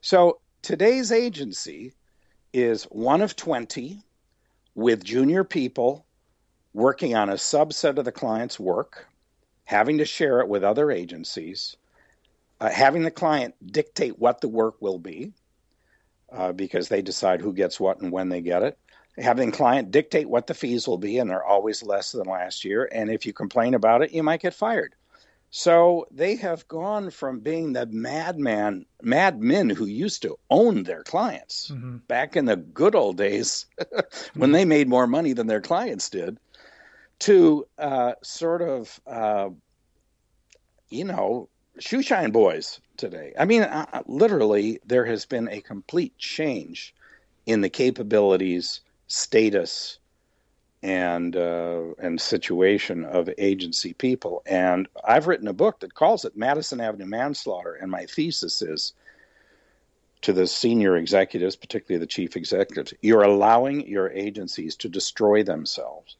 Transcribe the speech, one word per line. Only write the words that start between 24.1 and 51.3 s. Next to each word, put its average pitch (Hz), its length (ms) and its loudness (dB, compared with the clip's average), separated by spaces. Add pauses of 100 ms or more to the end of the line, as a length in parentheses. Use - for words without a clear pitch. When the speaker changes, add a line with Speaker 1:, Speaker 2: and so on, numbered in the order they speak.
Speaker 1:
you 160 100 -2
might 156 180 0
get - 140 -2
fired. 220 400 -2 (560)
So 170 600 4
they 175 260 -2
have 175 320 -6
gone 196 420 -6
from 131 300 -8
being 156 320 -4
the 120 140 -4
madman, 117 1000 -2 (180)
madmen 135 680 2
who 104 160 -2
used 123 360 -4
to - 160 -6 (120)
own 185 320 4
their - 200 -8
clients - 680 -4
Speaker 2:
Mm-hmm. 123 260 -12 (100)
Speaker 1:
back 127 300 -2
in 151 80 2
the 110 120 4
good 151 380 2
old 104 220 4
days 101 560 -2
<laughs> - 60 -20
when - 100 -6
Speaker 2:
Mm-hmm. - 640 0
Speaker 1:
they 185 140 6
made 147 220 4
more 123 180 6
money 143 260 0
than 117 140 -2
their 107 160 0
clients 175 480 -4
did, 95 280 -8 (840)
to, 165 460 6 (120)
uh, 135 340 0 (100)
sort 165 380 -4
of, 135 460 -6
uh, 107 420 -2 (1400)
you 131 140 -8
know, 120 440 -4 (320)
shoeshine 214 500 0
boys 98 480 2 (200)
today. 87 400 -10
I 160 80 2
mean, 220 160 6
uh, 151 440 -4
literally, 113 800 2
there 123 220 2
has 113 180 -4
been 117 240 -6
a 101 140 -10
complete 131 560 -6
change 117 760 -6 (520)
in 110 160 2
the 95 80 0
capabilities, 101 1120 2 (260)
status, - 920 0 (840)
and, 87 540 -2